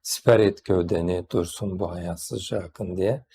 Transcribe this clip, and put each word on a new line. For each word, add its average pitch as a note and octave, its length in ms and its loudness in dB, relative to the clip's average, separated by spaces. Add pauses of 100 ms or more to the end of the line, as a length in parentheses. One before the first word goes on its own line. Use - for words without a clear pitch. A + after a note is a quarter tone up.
"Siper - 380 4
et G2 240 2
gövdeni, F2 680 0
dursun F#2 480 -2
bu F2 140 -4
hayasızca F2 680 -8
akın." F2+ 380 -8
diye. A2 280 0 (100)